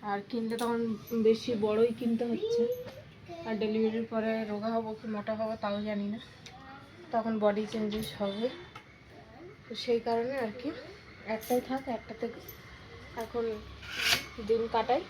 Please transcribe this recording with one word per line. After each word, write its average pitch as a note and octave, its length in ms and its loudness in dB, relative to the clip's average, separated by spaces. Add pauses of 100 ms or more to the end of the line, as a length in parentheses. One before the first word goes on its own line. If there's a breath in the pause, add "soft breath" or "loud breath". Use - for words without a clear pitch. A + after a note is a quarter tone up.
আর G3+ 100 2 (100)
কিনলে A3+ 320 0
তখন A#3 180 2 (480)
বেশি A3+ 240 6 (140)
বড়ই A3 340 6
কিনতে A#3 320 4
হচ্ছে, A#4 320 4 (840)
আর A3+ 160 0
ডেলিভারির A3 500 4
পরে A3 200 2 (200)
রোগা G#3 240 -2
হবো A3+ 140 0 (100)
কি - 60 -10 (100)
মোটা G#3 240 -2
হবো A3 140 0 (100)
তাও G3+ 140 0 (120)
জানি G3+ 240 0
না, A#3 60 -6 (920)
তখন A3+ 200 2 (100)
বডি G#3 280 6
চেঞ্জেস G#3+ 360 0 (120)
হবে। G3+ 280 0 (1160)
তো - 60 -12 (120)
সেই A#3 240 4
কারণে A#3 280 2 (100)
আর G#3 140 -2
কি, B3 100 -2 (680)
একটাই B3 340 2
থাক, C4+ 140 -2 (140)
একটাতে - 280 -6 (1000)
এখন A#3 200 -2 (1040)
দিন A3+ 140 4 (120)
কাটাই। A#3+ 360 4